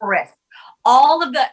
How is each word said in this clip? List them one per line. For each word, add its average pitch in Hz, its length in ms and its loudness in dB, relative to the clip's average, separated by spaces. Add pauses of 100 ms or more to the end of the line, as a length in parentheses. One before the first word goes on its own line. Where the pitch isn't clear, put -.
crisp. 196 340 -6 (500)
All 269 380 2
of 277 100 -8
the, 269 200 -4